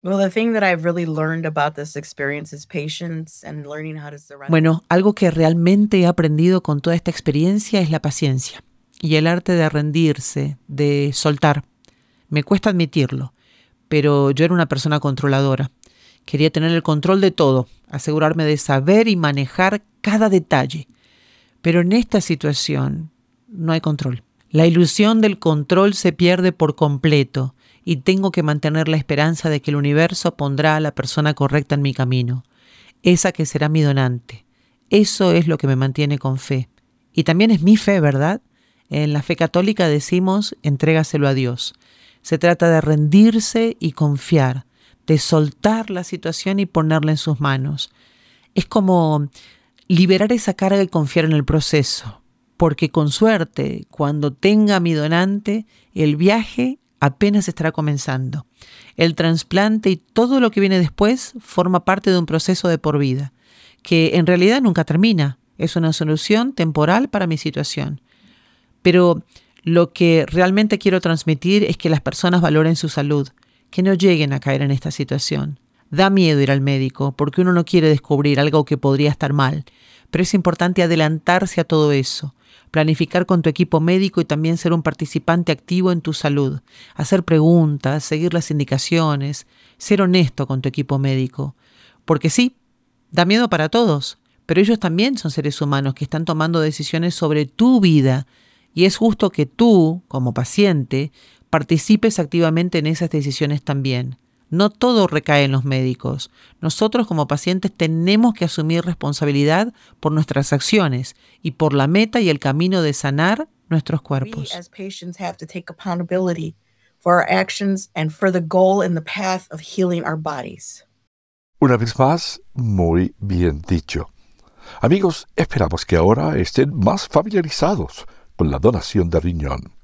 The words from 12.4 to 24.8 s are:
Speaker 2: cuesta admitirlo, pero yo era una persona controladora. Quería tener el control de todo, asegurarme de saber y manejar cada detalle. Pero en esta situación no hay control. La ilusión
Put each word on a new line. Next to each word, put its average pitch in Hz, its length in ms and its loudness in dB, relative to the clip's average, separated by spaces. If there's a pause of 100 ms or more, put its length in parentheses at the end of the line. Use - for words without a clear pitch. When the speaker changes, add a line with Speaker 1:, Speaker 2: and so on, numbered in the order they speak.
Speaker 2:
cuesta 196 260 0
admitirlo, 139 640 -2 (560)
pero 143 420 2
yo 143 140 2
era 170 80 0
una 170 160 0
persona 147 320 -2
controladora. 135 720 -2 (520)
Quería 151 280 0
tener 160 200 0
el 165 120 0
control 165 360 0
de 190 120 4
todo, 131 360 2 (220)
asegurarme 156 560 -2
de 151 100 2
saber 156 540 2
y 196 80 2
manejar 160 640 -2 (160)
cada 214 300 0
detalle. 156 580 0 (720)
Pero 170 200 2
en 175 100 0
esta 220 300 2
situación 147 880 -4 (380)
no 165 240 -4
hay 160 80 -2
control. 139 420 -4 (280)
La 156 140 4
ilusión 175 540 4